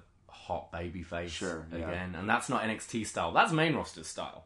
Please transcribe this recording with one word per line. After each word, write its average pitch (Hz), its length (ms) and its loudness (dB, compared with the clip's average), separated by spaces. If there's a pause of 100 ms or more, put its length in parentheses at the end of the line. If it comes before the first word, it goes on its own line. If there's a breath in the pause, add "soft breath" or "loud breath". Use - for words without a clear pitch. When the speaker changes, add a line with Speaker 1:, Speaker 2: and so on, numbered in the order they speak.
(280)
Speaker 1:
hot - 440 -8
baby 87 320 -6
face 87 280 -4
Speaker 2:
Sure, 82 400 -4
yeah. 82 160 -4
Speaker 1:
again, 90 280 -4
and 92 120 -4
that's 117 220 4
not 113 140 2
N 110 80 2
X 101 160 -6
T 110 160 -2
style. 87 280 0
That's 170 200 8
main 160 240 6
roster 85 280 -4
style. - 420 -8